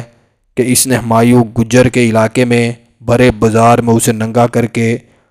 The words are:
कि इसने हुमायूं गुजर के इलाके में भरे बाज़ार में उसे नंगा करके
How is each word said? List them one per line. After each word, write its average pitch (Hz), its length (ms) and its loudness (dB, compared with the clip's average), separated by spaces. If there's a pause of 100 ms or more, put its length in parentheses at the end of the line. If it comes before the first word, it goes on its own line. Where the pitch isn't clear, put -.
(580)
कि 123 140 0
इसने 131 240 -2
हुमायूं 117 480 2 (100)
गुजर 120 360 0
के 123 180 0
इलाके 113 380 0
में 120 320 -2 (260)
भरे 120 340 2
बाज़ार 113 440 2
में 117 120 0
उसे 113 200 0
नंगा 113 360 -2
करके 117 400 -4 (420)